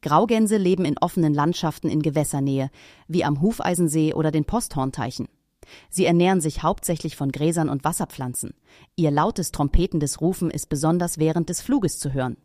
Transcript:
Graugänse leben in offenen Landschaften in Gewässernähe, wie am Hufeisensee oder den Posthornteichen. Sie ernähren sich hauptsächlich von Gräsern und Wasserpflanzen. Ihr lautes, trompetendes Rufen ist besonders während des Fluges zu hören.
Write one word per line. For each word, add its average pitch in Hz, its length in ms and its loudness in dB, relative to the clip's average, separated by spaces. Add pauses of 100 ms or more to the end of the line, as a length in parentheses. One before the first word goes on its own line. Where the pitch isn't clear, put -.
Graugänse 214 520 4
leben 185 280 4
in 156 140 0
offenen 170 340 2
Landschaften 151 560 0
in 151 140 0
Gewässernähe, 139 720 -2 (340)
wie 165 180 0
am 147 160 0
Hufeisensee 165 720 0
oder 156 180 0
den 151 120 2
Posthornteichen. 131 840 -4 (640)
Sie 180 160 2
ernähren 175 340 4
sich 151 240 -4
hauptsächlich 165 500 -2
von 139 160 -4
Gräsern 156 380 0
und 139 160 -4
Wasserpflanzen. 143 680 -6 (440)
Ihr 156 160 2
lautes, 165 400 0
trompetendes 151 680 0
Rufen 170 300 0
ist - 180 -8
besonders 170 500 0
während 160 320 0
des - 120 -6
Fluges 254 380 -2
zu 139 120 -6
hören. 127 320 -4